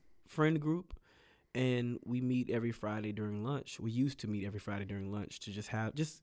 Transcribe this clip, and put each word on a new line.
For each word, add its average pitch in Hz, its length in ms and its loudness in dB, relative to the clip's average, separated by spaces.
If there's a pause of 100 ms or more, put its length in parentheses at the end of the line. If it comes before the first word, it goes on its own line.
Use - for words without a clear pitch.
(260)
friend 156 340 4
group, 156 340 0 (600)
and 123 500 2
we 123 160 0
meet 127 300 2
every 117 220 2
Friday 107 400 -2
during 104 300 -2
lunch. 135 380 -4
We 113 100 -2
used 131 300 2
to 113 80 -4
meet 104 180 0
every 101 140 -4
Friday 101 240 -2
during 98 280 -4
lunch 104 280 -6
to - 100 -8
just 101 200 -6
have, 110 240 -2
just 151 280 -2